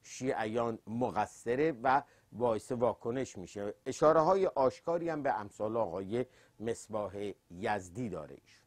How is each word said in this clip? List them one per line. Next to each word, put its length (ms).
شیعیان 840
مقصره 840
و 180
باعث 400
واکنش 680
می‌شه. 360
اشاره‌های 600
آشکاری 640
هم 140
به 160
امثال 380
آقای 480
مصباح 720
یزدی 580
داره 260
ایشون. 320